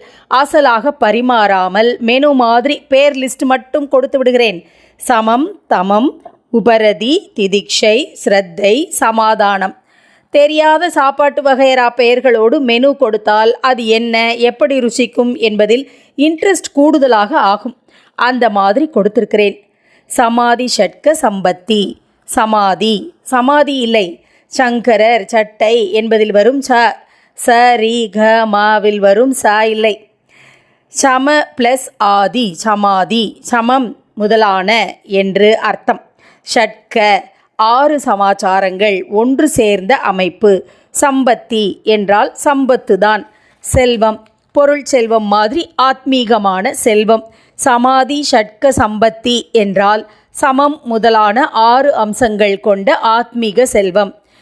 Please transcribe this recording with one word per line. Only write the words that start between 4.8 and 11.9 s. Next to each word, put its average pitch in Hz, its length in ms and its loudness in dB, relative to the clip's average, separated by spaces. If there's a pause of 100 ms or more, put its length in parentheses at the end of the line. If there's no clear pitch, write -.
சமம், 233 460 0 (200)
தமம், 208 440 0 (420)
உபரதி, 220 580 0 (200)
திதிக்ஷை, 208 640 -2 (180)
ஸ்ரத்தை, 196 560 -2 (200)
சமாதானம். 214 840 -2 (600)
தெரியாத 311 560 2
சாப்பாட்டு 285 520 0
வகையறா 262 520 2